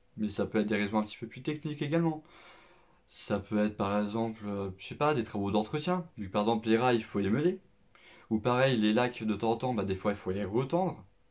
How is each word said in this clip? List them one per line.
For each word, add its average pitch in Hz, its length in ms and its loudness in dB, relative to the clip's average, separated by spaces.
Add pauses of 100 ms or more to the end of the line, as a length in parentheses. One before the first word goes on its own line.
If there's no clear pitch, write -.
(180)
mais 107 120 -2
ça 95 180 -2
peut 107 140 0
être 101 60 -2
des 107 100 0
raisons 104 200 0
un 107 60 2
petit - 140 -10
peu 113 100 -10
plus 127 160 -14
techniques 151 400 -6
également. 156 400 0 (840)
Ça - 320 -4
peut 104 240 0
être 104 140 -2
par 104 240 0
exemple, 110 460 -2
euh, 98 320 -4
je - 80 -14
sais - 80 -12
pas, 147 180 2
des 120 100 0
travaux 98 280 -2
d'entretien, 156 680 0
vu 101 80 -6
que 95 60 -10
par 104 100 2
exemple 113 280 2
les 113 80 6
rails, 123 200 4
il 110 60 -4
faut - 160 -4
les 98 100 2
meuler. 151 300 2 (680)
Ou 110 100 2
pareil, 127 360 4
les 110 160 4
lacs, 120 320 2
de 107 120 0
temps 113 160 0
en 117 40 2
temps, 127 180 -2
bah, 101 120 0
des 95 100 0
fois, 104 160 0
il 101 60 -4
faut - 140 -4
les 98 120 -2
retendre. 135 580 0 (300)